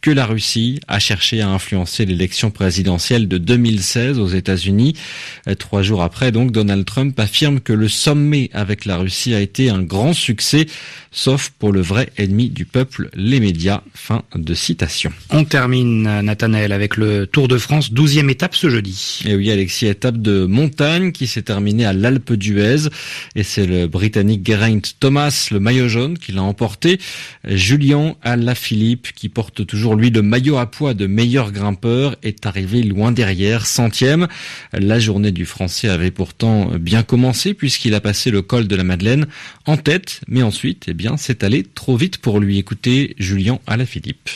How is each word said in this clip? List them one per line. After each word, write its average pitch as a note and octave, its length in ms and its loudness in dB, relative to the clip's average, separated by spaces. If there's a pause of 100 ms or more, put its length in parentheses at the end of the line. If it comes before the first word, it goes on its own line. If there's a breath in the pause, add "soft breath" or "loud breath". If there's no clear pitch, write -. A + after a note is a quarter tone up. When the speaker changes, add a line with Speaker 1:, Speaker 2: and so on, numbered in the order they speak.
Speaker 1:
que D#3 100 4
la C3+ 160 2
Russie A2+ 600 -2
a G2+ 120 0
cherché G#2+ 420 0
à G2+ 80 0
influencer F#2+ 560 -2
l'élection F#2 460 -2
présidentielle F#2+ 760 0
de F2+ 120 0
deux G#2 180 2
mille A2+ 240 2
seize B2 380 -2
aux G2+ 80 2
États-Unis. G2 680 2 (540 loud breath)
Euh, G2 80 -2
trois - 260 -4
jours F#2+ 220 2
après, F2 240 -2
donc, A#2+ 240 2
Donald G2+ 320 2
Trump C3+ 380 -2
affirme C#3 400 0
que - 100 -4
le A2 160 2
sommet D3 640 2
avec G2+ 320 -4
la F#2+ 140 -2
Russie F#2+ 360 -2
a G#2 60 2
été A#2+ 300 0
un F#2+ 120 0
grand G2 300 0
succès, D3 540 0 (440 loud breath)
sauf - 480 -2
pour G#2+ 140 2
le G2 80 4
vrai F#2+ 380 0
ennemi G#2 320 2
du D3+ 160 -6
peuple, - 480 -2
les A#2 260 0
médias. F#2+ 420 0 (120)
Fin - 300 -4 (120)
de E2 180 -4
citation. - 600 -4 (160)
Speaker 2:
On D3+ 160 4
termine, B2 580 2 (180)
Nathanaël, G#2+ 520 0
avec G2+ 240 -2
le G#2 300 0
Tour C#3 200 2
de B2+ 100 4
France, C3+ 360 -2
douzième C#3+ 360 4
étape C3+ 280 -2
ce E3 120 2
jeudi. G2+ 560 -4
Speaker 1:
Et G#2 100 2
oui, G2 140 2
Alexis, G2 380 0
étape A#2 300 0
de G2+ 280 2
montagne D3+ 680 2
qui C3 140 -6
s'est - 160 -6
terminée G#2 420 0
à G2 80 0
l'Alpe A#2+ 400 0
d'Huez. G#2+ 560 2 (460 loud breath)
Et G#2+ 80 -2
c'est G2+ 220 0
le F2+ 220 0
Britannique G2+ 580 0
Geraint G#2+ 360 2 (180)
Thomas, C#3+ 500 2
le G2+ 120 0
maillot B2 260 2
jaune, B2+ 300 -2
qui - 160 -10
l'a F#2+ 100 -2
emporté. G#2+ 560 0 (480 loud breath)
Julian C#3+ 760 2
Alaphilippe, A#2+ 920 0
qui - 160 -10
porte - 360 -6
toujours, A2 300 0
lui, A#2 140 6
le A2 120 4
maillot B2+ 360 2
à B2 80 0
pois C3+ 280 -4
de G2 140 -2
meilleur A#2 460 2
grimpeur, A2+ 680 -2
est G#2+ 240 -8
arrivé G2 380 -2
loin G#2+ 300 2
derrière, G2+ 520 0
centième. C3+ 640 2 (460 loud breath)
La G#2 260 2
journée G#2 320 0
du F2 140 -4
Français F#2 420 -6
avait F2+ 300 0
pourtant G2+ 600 0
bien F#2 240 0
commencé, B2+ 500 0
puisqu'il B2+ 400 -2
a G#2 80 0
passé G#2 300 -2
le G2 100 2
col A2+ 260 0
de G2 80 0
la F#2 80 0
Madeleine G#2 440 2 (400 loud breath)
en D3+ 100 2
tête, - 500 -2
mais B2 140 2
ensuite, B2+ 460 -2
eh E2+ 80 -4
bien, G2+ 200 -2
c'est - 280 -4
allé B2 200 2
trop - 320 -2
vite E3+ 220 -2
pour G#2 220 0
lui. G2+ 180 2
Écoutez B2 600 0
Julien G2 480 0
Alaphilippe. - 680 -6